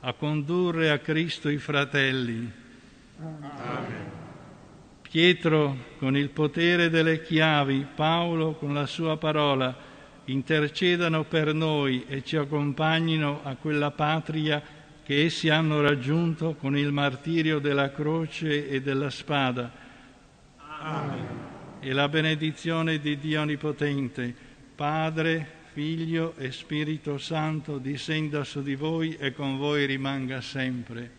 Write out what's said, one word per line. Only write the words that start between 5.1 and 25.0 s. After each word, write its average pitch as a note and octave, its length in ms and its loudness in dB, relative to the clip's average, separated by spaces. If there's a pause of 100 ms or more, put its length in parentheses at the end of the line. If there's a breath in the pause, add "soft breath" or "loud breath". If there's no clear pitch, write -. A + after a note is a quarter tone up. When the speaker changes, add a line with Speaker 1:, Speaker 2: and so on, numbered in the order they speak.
Speaker 1:
Pietro, D#3 640 4 (220)
con C3+ 180 2
il C#3 120 2
potere E3+ 600 2
delle D#3+ 320 4
chiavi, D3 720 4
Paolo, E3 600 2
con D3 200 -4
la C#3+ 140 0
sua D#3+ 280 -2
parola, C#3+ 600 2 (480 loud breath)
intercedano D#3+ 1000 2
per D#3 300 2
noi C#3+ 540 2
e C3+ 160 -6
ci - 120 -4
accompagnino D3+ 1080 2
a C3+ 120 -6
quella D3 360 0
patria D#3 680 0 (440 loud breath)
che C#3+ 220 2
essi D#3+ 240 0
hanno D3+ 320 4
raggiunto D3+ 720 2
con C#3 200 -2
il C#3+ 160 2
martirio D3+ 680 0
della C#3 320 2
croce D3+ 760 -2
e C3+ 140 -2
della C3+ 300 0
spada. B2+ 600 -2 (1080 loud breath)
Speaker 2:
Amen. D3+ 480 -6 (520)
Speaker 1:
E C3+ 140 -4
la C#3+ 160 4
benedizione D#3+ 880 0
di D3 220 -2
Dio D3+ 220 0
Onnipotente, C#3+ 920 -2 (400 loud breath)
Padre, D#3+ 720 0 (260)